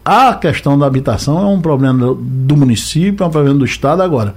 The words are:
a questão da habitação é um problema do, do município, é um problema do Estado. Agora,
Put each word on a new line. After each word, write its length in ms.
a 300
questão 420
da 120
habitação 520
é 60
um 160
problema 380
do, 160
do 420
município, 680
é 40
um 40
problema 280
do 60
Estado. 360
Agora, 360